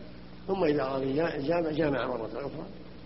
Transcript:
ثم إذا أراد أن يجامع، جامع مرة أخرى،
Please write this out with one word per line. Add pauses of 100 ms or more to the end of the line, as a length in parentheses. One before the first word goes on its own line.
(480)
ثم
إذا
أراد
أن
يجامع،
جامع
مرة
أخرى، (400)